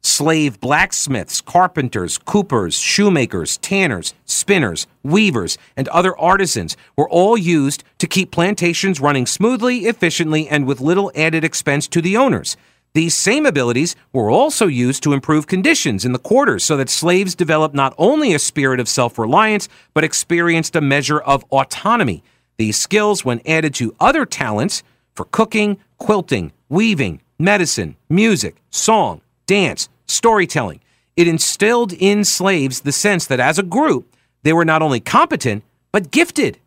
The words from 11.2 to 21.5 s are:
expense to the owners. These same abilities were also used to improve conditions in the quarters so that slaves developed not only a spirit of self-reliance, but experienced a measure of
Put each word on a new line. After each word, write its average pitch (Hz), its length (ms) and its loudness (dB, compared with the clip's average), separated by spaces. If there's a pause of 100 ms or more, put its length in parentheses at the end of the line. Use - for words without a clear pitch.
expense 147 440 -2
to 160 140 -2
the 185 160 0
owners. 233 400 0 (360)
These 165 200 0
same 285 320 0
abilities 135 500 0 (180)
were 110 180 0
also 233 340 2
used 127 380 0
to 151 100 2
improve 151 320 0
conditions 185 600 0
in 127 60 -2
the 127 60 -4
quarters 240 460 0
so 156 140 0
that 135 120 -2
slaves 180 460 0
developed 156 400 0
not 135 240 0
only 254 340 2
a 147 60 0
spirit 131 400 -2
of 117 100 -4
self-reliance, 147 800 0 (240)
but 151 100 2
experienced 170 720 -2
a 160 60 2
measure 143 380 0
of 139 320 0